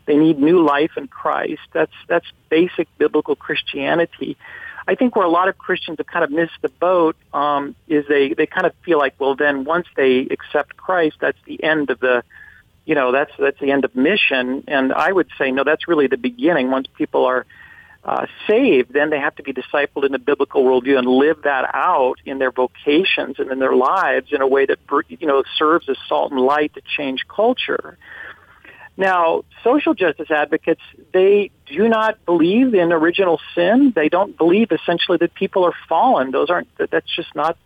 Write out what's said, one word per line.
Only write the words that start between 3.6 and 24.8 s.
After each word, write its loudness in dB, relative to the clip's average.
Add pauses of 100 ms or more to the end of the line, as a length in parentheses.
I -2
think 0
where 4
a 0
lot 2
of -2
Christians -6
have -8
kind -4
of -2
missed -4
the -2
boat, 0 (160)
um, -4 (140)
is 0
they, 0
they -2
kind -2
of -4 (100)
feel 0
like, -2
well, 0
then -2
once -4 (100)
they 2 (100)
accept -6
Christ, -2
that's -4
the -12
end 0
of -6
the, 0 (600)
you -2
know, 0
that's, -2
that's -2
the -2
end 2
of -10
mission. 0
And 0
I 0
would 0 (100)
say, -2
no, -2
that's -2
really 2
the -2
beginning. -2
Once -2 (100)
people -2
are, -2 (580)
uh, -4 (200)
saved, 2
then 0
they -2
have -4
to -16
be -8
discipled -4
in 0
the -4
biblical 0
worldview 2
and -2
live 2
that -2
out 0 (100)
in -8
their 0
vocations -2
and -6
in -4
their 0
lives 0
in -2
a 2
way 2
that, -4